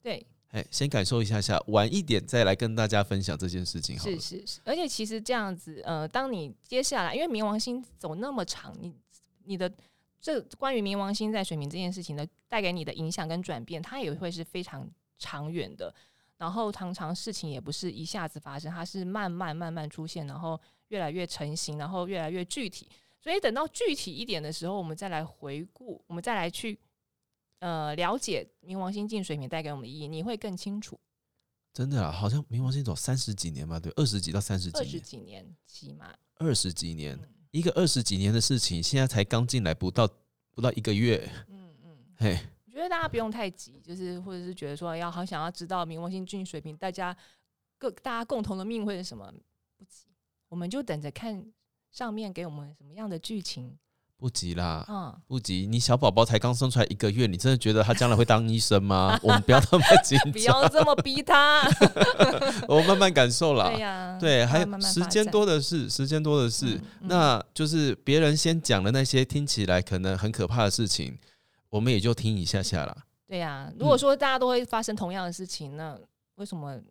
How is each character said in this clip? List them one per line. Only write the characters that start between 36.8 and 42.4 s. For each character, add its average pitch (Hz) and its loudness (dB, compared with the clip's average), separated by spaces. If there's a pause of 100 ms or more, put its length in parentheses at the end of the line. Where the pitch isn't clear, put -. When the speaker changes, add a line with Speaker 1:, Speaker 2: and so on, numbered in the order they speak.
Speaker 2:
年， 73 -10
Speaker 1:
嗯。 - -18 (220)
Speaker 2:
一 160 -2
个 170 2
二 180 2
十 139 2
几 101 -2
年 98 2
的 117 2
事 123 2
情， 85 -2
现 135 0
在 131 2
才 104 2
刚 117 0
进 123 -2
来 80 0
不 92 -2
到， 113 2 (440)
不 113 -6
到 123 2
一 120 -4
个 107 0
月。 110 2 (200)
Speaker 1:
嗯， - -20
嗯。 - -20 (200)
Speaker 2:
嘿。 98 2 (260)